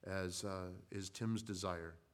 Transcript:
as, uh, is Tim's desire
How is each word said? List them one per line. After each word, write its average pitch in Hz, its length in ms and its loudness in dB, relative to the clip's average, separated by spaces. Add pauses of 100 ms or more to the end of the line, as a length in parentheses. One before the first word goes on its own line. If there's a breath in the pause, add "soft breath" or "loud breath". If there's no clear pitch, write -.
as, 92 360 2
uh, 95 240 0 (240)
is 95 180 -2
Tim's 113 340 2
desire 90 520 0 (180)